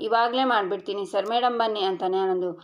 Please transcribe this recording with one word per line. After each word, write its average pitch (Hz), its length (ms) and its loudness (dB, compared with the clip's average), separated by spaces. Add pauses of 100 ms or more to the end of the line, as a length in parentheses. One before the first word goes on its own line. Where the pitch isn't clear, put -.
"ಇವಾಗ್ಲೇ 233 420 2
ಮಾಡ್ಬಿಡ್ತೀನಿ 202 640 -2
ಸರ್, 196 200 -2
ಮೇಡಮ್ 240 320 0
ಬನ್ನಿ" 220 240 0
ಅಂತಾನೆ 190 380 0
ಆನಂದು. 180 320 0 (120)